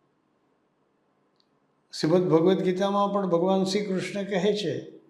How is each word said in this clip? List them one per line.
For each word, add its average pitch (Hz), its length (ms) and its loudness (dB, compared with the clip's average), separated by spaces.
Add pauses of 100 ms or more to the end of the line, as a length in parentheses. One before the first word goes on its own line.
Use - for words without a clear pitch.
(1900)
શ્રીમદ 170 360 2
ભગવદ્ 175 340 4
ગીતામાં 196 500 0
પણ 196 140 -2
ભગવાન 185 360 2
શ્રી 190 220 -2
કૃષ્ણ 190 380 -6
કહે 196 340 0
છે 147 420 -8 (100)